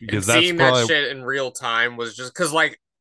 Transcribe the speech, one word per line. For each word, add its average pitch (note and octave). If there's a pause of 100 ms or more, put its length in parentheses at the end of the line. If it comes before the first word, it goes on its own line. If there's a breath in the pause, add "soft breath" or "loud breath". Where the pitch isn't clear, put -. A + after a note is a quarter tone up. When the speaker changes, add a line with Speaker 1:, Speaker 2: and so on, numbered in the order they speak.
Speaker 1:
Because G#2
Speaker 2:
And A#2
Speaker 1:
that's E3
Speaker 2:
seeing F3
Speaker 1:
probably B2+
Speaker 2:
that A2+
shit D3
in C3
real C3
time A#2+
was A2+
just, B2+
'cause, E3+
like, D3+ (200)